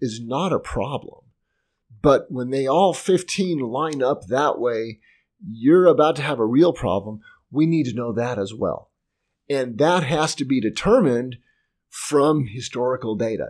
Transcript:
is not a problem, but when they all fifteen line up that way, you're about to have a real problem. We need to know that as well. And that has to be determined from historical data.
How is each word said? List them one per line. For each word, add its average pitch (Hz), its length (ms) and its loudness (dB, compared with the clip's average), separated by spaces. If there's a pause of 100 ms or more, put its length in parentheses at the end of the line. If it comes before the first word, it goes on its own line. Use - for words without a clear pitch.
is 117 220 -6
not 143 300 -4
a 117 80 0
problem, - 640 -8 (760)
but 135 300 4
when 123 200 -6
they 135 180 0
all 170 260 4
fifteen 180 640 0
line 135 420 -4
up 131 280 -2
that 135 320 0
way, 113 400 -4 (440)
you're 139 420 4
about 151 300 6
to 143 60 -6
have 143 160 -2
a 110 80 2
real 151 260 4
problem. 104 480 -4 (300)
We 151 160 0
need 160 200 2
to 113 80 -4
know 120 180 -4
that 117 260 -4
as 98 160 -6
well. - 380 -6 (580)
And 127 280 -4
that 165 260 2
has 151 320 -2
to 143 80 -6
be 131 160 0
determined 127 800 0 (500)
from 147 580 0
historical 120 680 -6
data. 104 360 -4